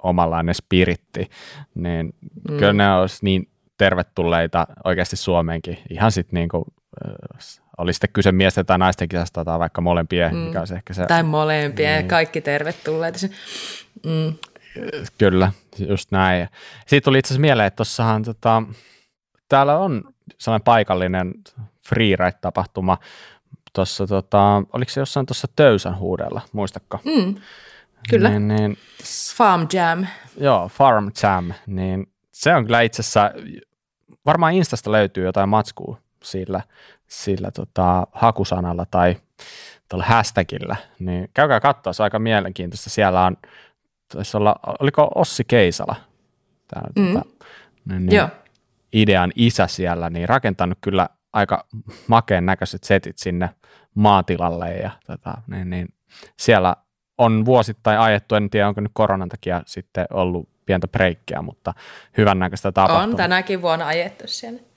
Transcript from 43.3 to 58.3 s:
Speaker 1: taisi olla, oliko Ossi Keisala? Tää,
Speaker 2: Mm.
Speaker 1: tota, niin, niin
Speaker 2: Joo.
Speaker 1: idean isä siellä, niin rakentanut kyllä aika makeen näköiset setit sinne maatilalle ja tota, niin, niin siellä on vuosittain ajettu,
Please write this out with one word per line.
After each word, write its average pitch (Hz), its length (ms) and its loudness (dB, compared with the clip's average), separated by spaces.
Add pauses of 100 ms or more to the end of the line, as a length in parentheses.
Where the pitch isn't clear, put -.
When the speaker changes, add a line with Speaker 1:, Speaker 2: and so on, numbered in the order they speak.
Speaker 1:
taisi 98 240 -6
olla, 104 200 2 (220)
oliko 143 360 2
Ossi - 300 -2
Keisala? 98 500 2 (760)
Tää, - 140 -12 (140)
Speaker 2:
Mm. 190 160 2
Speaker 1:
tota, 226 120 -2 (640)
niin, 92 180 -2
niin 95 100 6
Speaker 2:
Joo. 135 120 4 (640)
Speaker 1:
idean 98 440 4
isä 117 300 2
siellä, 85 440 -4
niin 85 180 -6
rakentanut 92 520 0
kyllä 95 280 0 (240)
aika 101 340 -2 (400)
makeen 104 400 2
näköiset 92 380 -4
setit 92 340 0
sinne 87 320 -4 (440)
maatilalle 87 800 2
ja 98 160 -8 (160)
tota, - 280 -14 (120)
niin, 92 240 -10
niin 90 180 -6 (500)
siellä 92 380 2 (420)
on 110 260 2
vuosittain 110 540 2
ajettu, 110 360 2